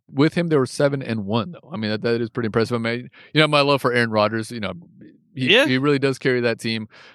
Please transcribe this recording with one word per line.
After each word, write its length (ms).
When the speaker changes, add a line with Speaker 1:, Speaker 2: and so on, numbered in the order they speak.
Speaker 1:
with 220
him, 160
they 80
were 80
seven 380
and 240
one, 260
though. 180
I 60
mean, 140
that, 100
that 220
is 80
pretty 160
impressive. 300
I 20
mean, 320
you 80
know, 40
my 140
love 220
for 100
Aaron 180
Rodgers, 400
you 100
know, 120
he, 180
Speaker 2:
Yeah. 140
Speaker 1:
he 100
really 220
does 200
carry 220
that 180
team, 300